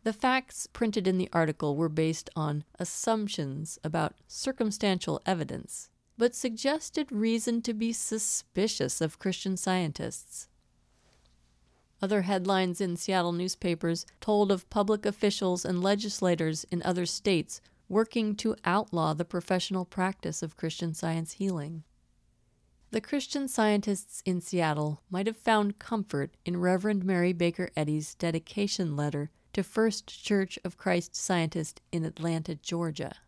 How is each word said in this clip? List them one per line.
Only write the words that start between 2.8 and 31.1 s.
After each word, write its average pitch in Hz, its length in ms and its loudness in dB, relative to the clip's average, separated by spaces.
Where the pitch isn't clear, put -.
about 156 320 -2
circumstantial 208 1000 -2
evidence, - 640 -4
but 240 180 2
suggested 277 800 -2
reason 226 480 2
to 233 120 -4
be 226 200 -2
suspicious - 1040 -2
of 160 200 -2
Christian 190 360 -2
Scientists. - 920 -4
Other 196 220 4
headlines 185 580 2
in 175 160 0
Seattle 175 340 2
newspapers 175 760 -2
told 208 320 4
of 185 180 0
public 208 360 2
officials 202 580 0
and 180 180 0
legislators 185 840 0
in 175 180 -4
other 180 220 0
states - 560 0
working 214 480 0
to 220 300 -2
outlaw 175 480 2
the 160 100 -2
professional 185 640 -2
practice 185 580 -4
of 156 140 -10
Christian 165 360 -4
Science 165 400 -2
healing. 165 500 -4
The 220 80 0
Christian 277 480 -2
Scientists 208 800 2
in 180 160 0
Seattle 151 680 0
might 190 180 -2
have 220 100 -4
found 208 420 2
comfort 170 640 -2
in 175 140 -2
Reverend 185 480 2
Mary 180 260 4
Baker 175 460 0
Eddy's 151 360 0
dedication 165 840 -2
letter 147 320 -2
to 196 100 0
First 220 440 0
Church - 580 -2
of 180 120 -8
Christ 175 380 0